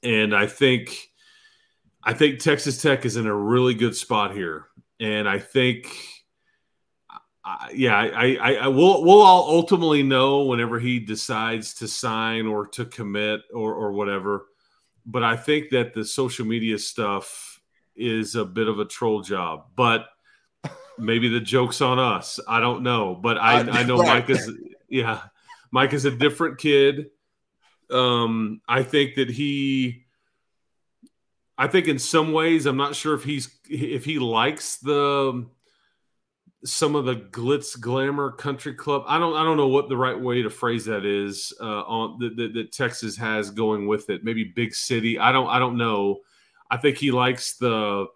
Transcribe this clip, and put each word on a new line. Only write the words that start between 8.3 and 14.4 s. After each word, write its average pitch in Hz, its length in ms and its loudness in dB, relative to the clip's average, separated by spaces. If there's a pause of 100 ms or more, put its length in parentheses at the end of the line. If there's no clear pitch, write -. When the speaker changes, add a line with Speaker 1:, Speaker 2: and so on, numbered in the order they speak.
Speaker 1:
I, 120 200 2
I, 120 140 -2
we'll, 156 340 6
we'll 196 200 12
all 185 280 8
ultimately 165 540 4
know 135 400 4
whenever 117 340 0
he 123 220 -2
decides 110 760 -6
to 113 140 -10
sign 113 580 -4
or 104 220 -4
to - 160 -8
commit 107 560 -4 (120)
or, 110 220 -4
or 104 180 -4
whatever. 98 540 -4 (580)